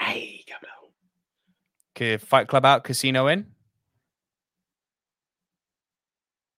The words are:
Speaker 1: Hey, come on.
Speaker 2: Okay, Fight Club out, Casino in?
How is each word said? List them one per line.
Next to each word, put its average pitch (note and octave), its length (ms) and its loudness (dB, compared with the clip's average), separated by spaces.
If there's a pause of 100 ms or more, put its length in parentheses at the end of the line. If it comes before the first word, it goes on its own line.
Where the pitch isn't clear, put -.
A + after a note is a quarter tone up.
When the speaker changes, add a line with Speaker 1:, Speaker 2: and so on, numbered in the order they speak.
Speaker 1:
Hey, - 480 -10
come - 100 -20 (240)
on. - 60 -20 (1080)
Speaker 2:
Okay, A2+ 200 -2
Fight A2+ 320 2
Club C3+ 160 0
out, C3+ 180 4
Casino C3 460 0
in? F#3+ 180 -2 (3000)